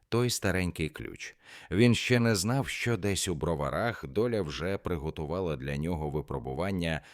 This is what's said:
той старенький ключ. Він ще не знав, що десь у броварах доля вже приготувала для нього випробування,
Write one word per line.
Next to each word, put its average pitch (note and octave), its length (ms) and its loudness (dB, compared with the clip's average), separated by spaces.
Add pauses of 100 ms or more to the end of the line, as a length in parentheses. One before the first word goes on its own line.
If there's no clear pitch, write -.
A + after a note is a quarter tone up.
той A#2+ 200 2
старенький F2+ 600 0
ключ. - 460 -12 (360)
Він A2+ 240 8
ще B2 240 2
не A#2 160 4
знав, A2+ 320 0
що - 300 -2
десь F#2+ 300 0
у F2+ 80 0
броварах D2 720 -2
доля G#2+ 340 2
вже D#2+ 360 -2
приготувала D#2+ 800 -2
для C#2 220 -4
нього D2+ 320 0
випробування, D2 920 -2 (120)